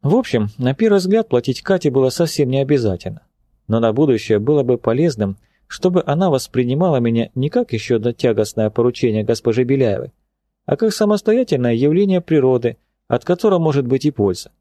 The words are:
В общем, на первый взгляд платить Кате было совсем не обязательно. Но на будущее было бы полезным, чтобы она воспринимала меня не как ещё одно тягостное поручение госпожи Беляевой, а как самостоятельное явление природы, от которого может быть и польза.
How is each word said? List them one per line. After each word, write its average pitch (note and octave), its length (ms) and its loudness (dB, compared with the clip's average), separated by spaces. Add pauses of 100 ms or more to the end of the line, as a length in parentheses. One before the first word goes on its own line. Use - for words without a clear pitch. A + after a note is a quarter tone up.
В D3+ 140 0
общем, A#2 340 0 (100)
на C3 160 0
первый G#3+ 220 2
взгляд G3 320 0
платить B2 320 0
Кате F3+ 280 0
было C3 200 2
совсем D3+ 400 -2
не C3+ 100 0
обязательно. A#2 640 -2 (460)
Но A2 120 0
на A2+ 120 2
будущее A#2 460 2
было C#3+ 240 2
бы B2 160 0
полезным, A#2 600 -2 (280)
чтобы F3+ 400 -2
она E3 240 0
воспринимала C3+ 680 0
меня A#2 360 0
не C3+ 160 -4
как B3 240 -2
ещё A#2 220 -2
одно A2+ 160 -2
тягостное A2 580 -2
поручение A#2 540 0
госпожи A#2 400 0
Беляевой, A#2+ 480 -2 (560)
а C#3 80 0
как A3 180 0
самостоятельное G#3 800 0
явление E3+ 480 2
природы, B2+ 560 0 (300)
от - 180 -2
которого F#3 320 0
может C#3+ 300 0
быть C3 180 -2
и D3 60 0
польза. G2 500 -2